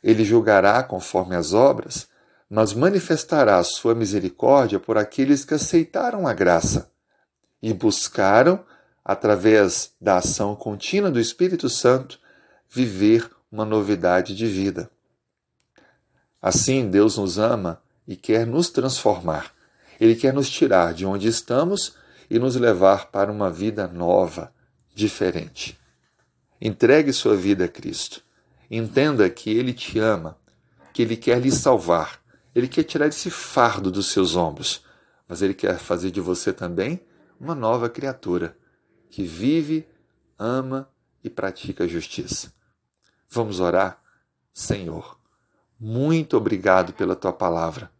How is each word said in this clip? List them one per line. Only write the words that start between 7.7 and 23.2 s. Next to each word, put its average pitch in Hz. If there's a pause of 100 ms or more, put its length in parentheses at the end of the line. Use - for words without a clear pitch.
buscaram, 110 (400)
através 104
da 95
ação 104
contínua 165
do 123
Espírito 165
Santo, 131 (480)
viver 113 (220)
uma 107
novidade 98
de 113
vida. 98 (1500)
Assim, 110
Deus 101
nos 95
ama 107 (260)
e 98
quer 113
nos 156
transformar. 101 (460)
Ele 113
quer 131
nos 135
tirar 90
de 85
onde 98
estamos 147 (340)
e 113
nos 127
levar 98
para 101